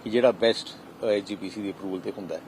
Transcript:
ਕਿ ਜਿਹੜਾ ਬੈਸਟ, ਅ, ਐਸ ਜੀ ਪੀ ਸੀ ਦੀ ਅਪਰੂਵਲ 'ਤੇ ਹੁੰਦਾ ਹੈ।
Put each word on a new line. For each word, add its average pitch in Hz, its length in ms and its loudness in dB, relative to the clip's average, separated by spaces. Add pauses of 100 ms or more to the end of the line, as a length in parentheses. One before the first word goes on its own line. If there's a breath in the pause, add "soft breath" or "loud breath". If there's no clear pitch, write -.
ਕਿ 117 60 -6
ਜਿਹੜਾ 120 220 6
ਬੈਸਟ, 113 360 2 (360)
ਅ, - 20 -2
ਐਸ 104 180 2
ਜੀ 104 120 -8
ਪੀ 92 140 -8
ਸੀ 104 120 -8
ਦੀ 98 100 -4
ਅਪਰੂਵਲ 95 260 -6
'ਤੇ 92 200 -6
ਹੁੰਦਾ 87 180 -8
ਹੈ। - 120 -8